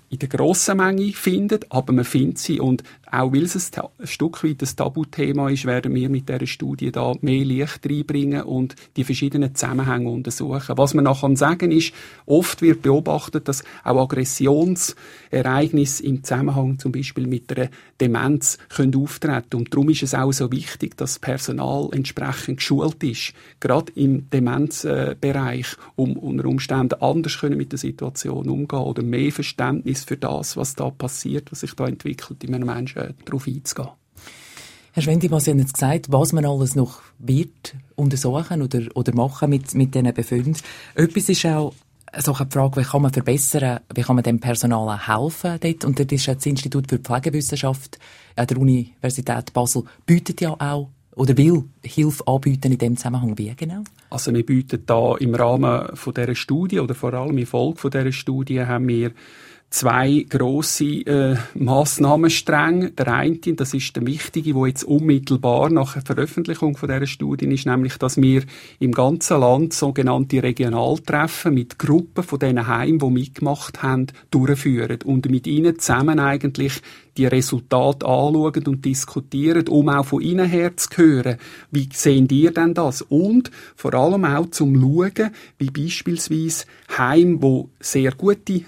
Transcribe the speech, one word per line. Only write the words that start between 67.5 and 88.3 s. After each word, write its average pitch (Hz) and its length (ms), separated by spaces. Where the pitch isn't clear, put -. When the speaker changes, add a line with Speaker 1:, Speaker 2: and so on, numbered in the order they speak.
Speaker 1:
nämlich, 131 320
dass 127 200
wir 131 260
im 160 120
ganzen 147 480
Land 135 340
sogenannte 131 720
Regionaltreffen 131 1080
mit 123 260
Gruppen 175 440
von 143 160
diesen 123 280
Heimen, 135 320
die 135 100
mitgemacht 139 720
haben, 131 260
durchführen 131 760
und 131 240
mit 127 180
ihnen 165 320
zusammen 143 400
eigentlich 139 640
die 131 80
Resultate 131 800
anschauen 147 640
und 135 180
diskutieren, 143 840
um 147 220
auch 143 160
von 139 160
ihnen 180 260
her 175 300
zu - 180
hören, 131 420
wie 139 240
sehen 135 380
ihr 151 200
denn 165 220
das? 160 280
Und 214 500
vor - 180
allem 175 320
auch 151 240
zum 139 300
Schauen, 185 520
wie 135 140
beispielsweise 160 920
Heime, 160 420
die 131 240
sehr 131 340
gute 190 540